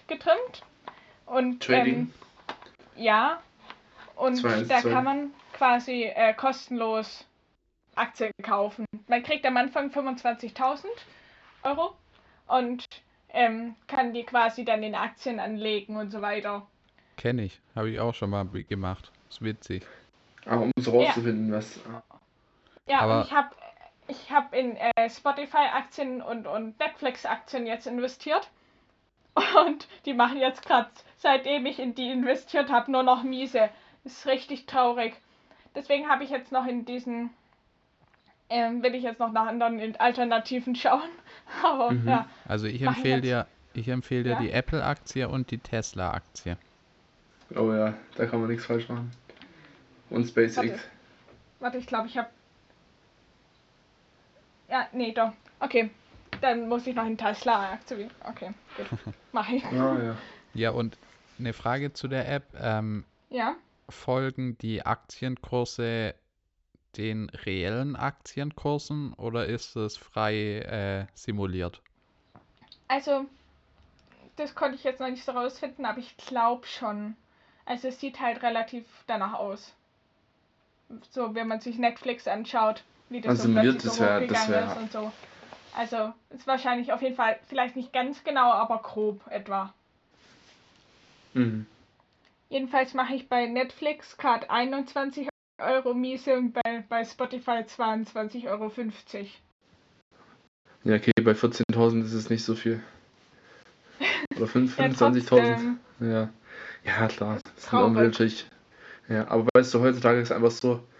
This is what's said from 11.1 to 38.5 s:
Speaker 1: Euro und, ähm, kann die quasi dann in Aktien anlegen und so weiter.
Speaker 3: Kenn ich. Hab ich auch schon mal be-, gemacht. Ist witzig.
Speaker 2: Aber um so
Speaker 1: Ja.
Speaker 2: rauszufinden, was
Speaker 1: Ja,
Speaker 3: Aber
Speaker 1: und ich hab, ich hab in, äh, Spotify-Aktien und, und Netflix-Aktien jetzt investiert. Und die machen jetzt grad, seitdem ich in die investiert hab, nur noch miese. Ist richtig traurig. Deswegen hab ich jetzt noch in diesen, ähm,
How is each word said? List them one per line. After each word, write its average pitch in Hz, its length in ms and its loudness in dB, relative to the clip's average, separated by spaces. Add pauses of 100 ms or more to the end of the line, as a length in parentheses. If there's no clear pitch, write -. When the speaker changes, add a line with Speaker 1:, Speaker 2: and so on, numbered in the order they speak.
Speaker 1:
Euro 294 340 -2 (520)
und, 247 360 0 (460)
ähm, 226 460 0 (100)
kann 262 260 0
die 233 120 -6
quasi 233 420 0
dann 214 160 0
in 214 120 -6
Aktien 226 460 -6
anlegen 214 560 -4
und 214 140 -8
so 214 100 -8
weiter. 208 460 -4 (500)
Speaker 3:
Kenn 123 220 0
ich. 101 240 -6 (120)
Hab 110 120 -2
ich 110 120 -4
auch 113 160 0
schon 101 140 -4
mal 101 160 0
be-, 104 200 -8
gemacht. 95 460 -6 (200)
Ist - 100 -18
witzig. 107 460 -6 (580)
Speaker 2:
Aber 120 200 2
um 247 120 2
so 123 240 4
Speaker 1:
Ja. - 60 6
Speaker 2:
rauszufinden, 113 440 0
was 107 300 -4 (1080)
Speaker 1:
Ja, 277 140 4
Speaker 3:
Aber 110 200 6
Speaker 1:
und 214 60 0
ich - 60 -8
hab, 285 240 2 (520)
ich - 240 -12
hab 285 220 2
in, 247 220 0
äh, 233 320 2
Spotify-Aktien 277 1120 0
und, 226 280 -8
und 220 320 -6
Netflix-Aktien 269 840 -4
jetzt 226 200 -6
investiert. 254 640 -4 (1120)
Und 302 220 -2 (200)
die 277 80 -4
machen 240 240 4
jetzt 254 280 0
grad, 240 240 4 (280)
seitdem 269 480 2
ich - 120 -6
in 247 160 -4
die 247 160 -6
investiert 262 640 0
hab, 240 160 4
nur 262 160 2
noch 254 180 6
miese. 254 460 0 (340)
Ist - 240 -12
richtig 269 400 -2
traurig. 240 480 2 (600)
Deswegen 285 320 0
hab 269 140 4
ich 269 80 -8
jetzt 254 200 -6
noch 254 160 0
in 240 180 -4
diesen, 240 460 -6 (1160)
ähm, 233 340 0